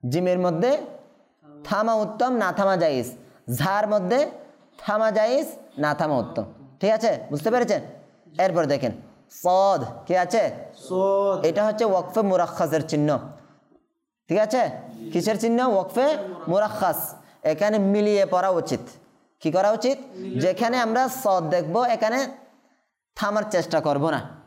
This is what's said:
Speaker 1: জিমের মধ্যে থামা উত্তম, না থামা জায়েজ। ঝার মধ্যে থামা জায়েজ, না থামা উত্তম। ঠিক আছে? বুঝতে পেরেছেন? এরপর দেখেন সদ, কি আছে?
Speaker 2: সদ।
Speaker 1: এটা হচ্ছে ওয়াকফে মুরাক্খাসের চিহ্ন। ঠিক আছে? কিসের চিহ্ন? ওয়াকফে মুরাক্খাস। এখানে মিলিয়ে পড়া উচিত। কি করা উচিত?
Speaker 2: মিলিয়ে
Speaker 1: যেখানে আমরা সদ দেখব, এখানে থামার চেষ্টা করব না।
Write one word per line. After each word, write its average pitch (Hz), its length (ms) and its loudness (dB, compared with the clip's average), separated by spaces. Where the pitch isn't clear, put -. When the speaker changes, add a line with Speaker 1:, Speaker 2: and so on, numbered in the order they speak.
Speaker 1:
জিমের 180 300 0
মধ্যে 180 400 0
থামা 220 300 0
উত্তম, 220 380 0
না 214 200 0
থামা 190 240 2
জায়েজ। 139 360 0
ঝার 190 380 0
মধ্যে 208 420 0
থামা 220 320 0
জায়েজ, 226 360 2
না 147 160 0
থামা 151 220 0
উত্তম। 110 280 -4
ঠিক 196 100 2
আছে? 220 280 0
বুঝতে 147 200 -2
পেরেছেন? 214 300 0
এরপর 175 280 2
দেখেন 131 260 0
সদ, 185 540 2
কি 180 100 0
আছে? 180 340 2
Speaker 2:
সদ। 196 560 2
Speaker 1:
এটা 202 220 2
হচ্ছে 214 180 0
ওয়াকফে 190 380 0
মুরাক্খাসের 170 680 0
চিহ্ন। 147 300 2
ঠিক 180 100 2
আছে? 214 320 2
কিসের 196 260 0
চিহ্ন? 233 220 2
ওয়াকফে 247 560 2
মুরাক্খাস। 190 680 0
এখানে 202 360 2
মিলিয়ে 202 480 4
পড়া 185 220 2
উচিত। 160 320 0
কি 156 120 -2
করা 190 180 4
উচিত? 233 280 0
Speaker 2:
মিলিয়ে 185 260 -6
Speaker 1:
যেখানে 226 400 0
আমরা 240 280 2
সদ 190 420 0
দেখব, 175 320 0
এখানে 233 440 0
থামার 208 360 -2
চেষ্টা 165 300 0
করব 147 300 0
না। 147 100 -2